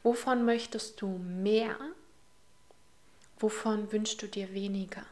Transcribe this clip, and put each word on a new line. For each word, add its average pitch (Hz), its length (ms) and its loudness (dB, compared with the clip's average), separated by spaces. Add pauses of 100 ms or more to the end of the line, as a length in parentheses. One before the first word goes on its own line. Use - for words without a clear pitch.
Wovon 240 440 4
möchtest 233 560 0
du 202 60 -2
mehr? 190 680 0 (1600)
Wovon 214 520 0
wünschst 214 300 -2
du 208 60 -8
dir 196 260 -6
weniger? 196 580 -4